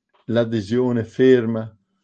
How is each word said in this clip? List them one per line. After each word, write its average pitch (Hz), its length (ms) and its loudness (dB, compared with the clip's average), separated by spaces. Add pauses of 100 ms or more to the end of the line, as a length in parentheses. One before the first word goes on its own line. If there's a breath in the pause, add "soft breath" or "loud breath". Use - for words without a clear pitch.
(260)
l'adesione 117 760 -2
ferma 117 720 0 (280)